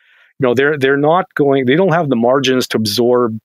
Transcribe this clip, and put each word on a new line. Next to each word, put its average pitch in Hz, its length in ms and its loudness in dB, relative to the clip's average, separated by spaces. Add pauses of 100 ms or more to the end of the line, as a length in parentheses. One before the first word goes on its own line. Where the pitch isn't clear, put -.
(380)
You 135 80 -2
know, 123 80 0
they're, 143 220 0
they're 139 220 0
not 160 360 0
going, 139 300 0
they 127 120 2
don't 180 180 0
have 160 160 -2
the 131 40 0
margins 127 540 0
to - 80 -6
absorb, 117 680 0